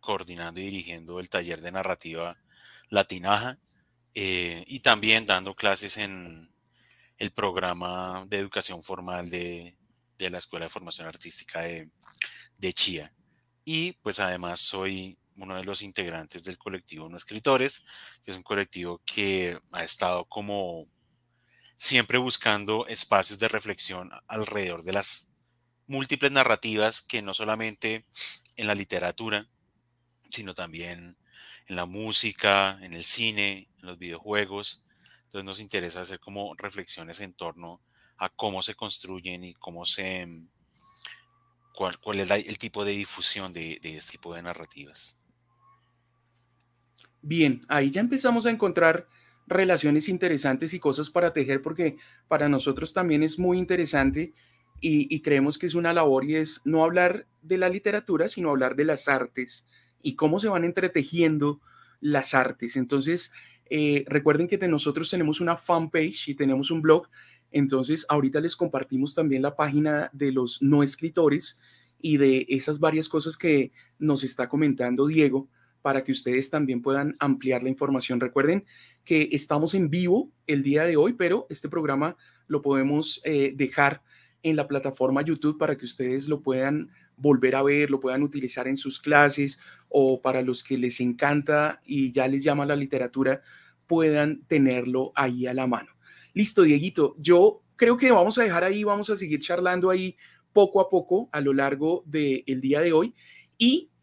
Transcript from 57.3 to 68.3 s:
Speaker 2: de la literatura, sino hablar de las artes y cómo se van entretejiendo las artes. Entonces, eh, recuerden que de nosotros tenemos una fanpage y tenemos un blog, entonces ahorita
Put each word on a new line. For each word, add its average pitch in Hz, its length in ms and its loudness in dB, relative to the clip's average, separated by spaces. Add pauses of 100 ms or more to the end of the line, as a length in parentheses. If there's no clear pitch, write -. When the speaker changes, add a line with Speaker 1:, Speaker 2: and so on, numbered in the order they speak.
Speaker 2:
de 185 160 -2
la 185 100 2
literatura, 196 600 0
sino 170 220 -2
hablar 131 260 0
de 143 80 2
las 151 240 -2
artes 127 580 -2 (360)
y 143 120 -4
cómo 156 260 2
se 220 80 0
van 180 160 0
entretejiendo 160 960 0 (400)
las 143 340 0
artes. 127 420 0
Entonces, 139 560 -2 (380)
eh, 147 380 2
recuerden 151 400 2
que 202 100 0
de 185 100 0
nosotros 156 400 0
tenemos 151 320 0
una 170 160 0
fanpage 165 720 -2
y 143 60 -4
tenemos 139 360 0
un 165 120 -2
blog, 156 260 6 (420)
entonces 135 580 0
ahorita 147 320 2